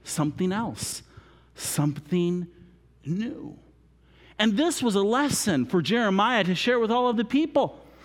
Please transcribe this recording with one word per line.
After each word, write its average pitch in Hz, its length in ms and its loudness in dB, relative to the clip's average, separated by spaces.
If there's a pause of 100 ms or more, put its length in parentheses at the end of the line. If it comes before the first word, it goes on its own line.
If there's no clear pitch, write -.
something 160 480 -2
else, 196 500 -6 (520)
something 175 920 -2 (600)
new. 185 500 -8 (840)
And 214 200 4
this 311 240 0
was 233 120 2
a 196 80 2
lesson 214 640 0
for 180 160 2
Jeremiah 208 640 2
to 180 100 0
share 240 240 2
with 220 120 2
all 247 180 2
of 233 80 0
the 233 80 0
people. 285 580 0 (220)